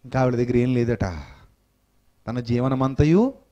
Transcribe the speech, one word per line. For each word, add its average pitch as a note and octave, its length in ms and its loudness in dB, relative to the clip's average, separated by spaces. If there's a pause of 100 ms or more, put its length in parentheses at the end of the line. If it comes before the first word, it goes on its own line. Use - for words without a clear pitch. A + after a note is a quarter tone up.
ఇంకా C3 160 -4
ఆవిడ B2+ 140 2
దగ్గర B2 220 0
ఏం B2 180 2
లేదట, A#2+ 300 -2 (1200)
తన B2 120 -6
జీవనమంతయు C3+ 920 2 (200)